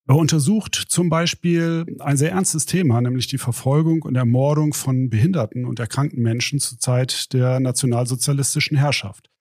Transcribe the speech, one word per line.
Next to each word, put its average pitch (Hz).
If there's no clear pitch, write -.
Er 135
untersucht 165
zum 175
Beispiel 165
ein 143
sehr 151
ernstes 185
Thema, 139
nämlich 123
die 135
Verfolgung 156
und 127
Ermordung 135
von 131
behinderten 123
und 123
erkrankten 135
Menschen 120
zur -
Zeit 127
der 127
nationalsozialistischen 131
Herrschaft. 135